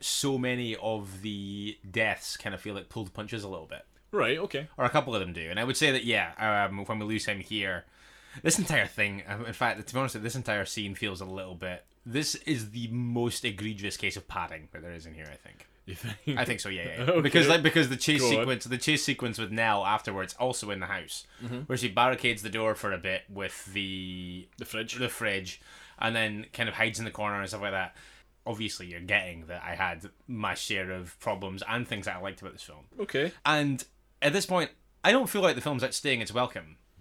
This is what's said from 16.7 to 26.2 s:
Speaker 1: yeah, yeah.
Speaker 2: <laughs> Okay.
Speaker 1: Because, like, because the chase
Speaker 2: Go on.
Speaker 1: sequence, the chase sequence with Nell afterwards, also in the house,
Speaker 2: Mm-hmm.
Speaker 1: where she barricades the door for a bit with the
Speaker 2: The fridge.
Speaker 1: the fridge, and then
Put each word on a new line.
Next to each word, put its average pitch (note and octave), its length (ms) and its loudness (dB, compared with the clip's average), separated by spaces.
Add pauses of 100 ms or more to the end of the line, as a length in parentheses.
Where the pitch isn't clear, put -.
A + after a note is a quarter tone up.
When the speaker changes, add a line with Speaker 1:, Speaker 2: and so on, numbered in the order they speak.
Speaker 1:
yeah, D#2+ 120 -6
yeah. A#2+ 60 -2
Speaker 2:
<laughs> B2+ 80 4
Okay. F3 100 6
Speaker 1:
Because, D3 280 8
like, E3 140 8
because D#3 260 6
the B2+ 80 0
chase D3 240 4
Speaker 2:
Go B2 60 6
on. A#2 80 6
Speaker 1:
sequence, A#2+ 300 2
the B2 120 -2
chase D3 260 2
sequence B2 340 0
with G#2+ 140 -4
Nell G#2+ 340 4
afterwards, G2 540 0
also B2 320 0
in F#2+ 80 -4
the F2+ 60 -4
house, F#2 400 -6 (180)
Speaker 2:
Mm-hmm. A#2+ 180 -6
Speaker 1:
where C3 160 -2
she A#2+ 120 2
barricades A#2 520 4
the G#2 80 -6
door A2 260 2
for G2+ 180 -2
a F#2 40 0
bit F#2 320 -4
with G2 440 -8
the F#2 760 -6 (100)
Speaker 2:
The A#2+ 80 -12
fridge. A2+ 300 -6
Speaker 1:
the B2 140 -2
fridge, G2 500 -4 (400)
and A2+ 160 0
then A2 380 0